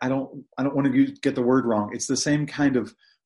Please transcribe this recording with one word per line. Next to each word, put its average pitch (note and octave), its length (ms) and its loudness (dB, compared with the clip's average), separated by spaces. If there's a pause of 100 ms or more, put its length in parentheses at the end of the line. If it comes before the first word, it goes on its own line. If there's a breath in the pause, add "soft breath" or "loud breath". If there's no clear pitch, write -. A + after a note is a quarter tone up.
I B2+ 60 -2
don't, C3+ 380 -6 (120)
I C3 60 -2
don't C#3 100 -2
wanna C#3 160 2
use, C3+ 300 2
get C3+ 160 0
the C3 60 0
word B2+ 220 2
wrong. G#2+ 300 0
It's - 140 -8
the C3+ 80 -2
same D3 280 0
kind C#3 320 0
of G#2+ 160 -4 (340)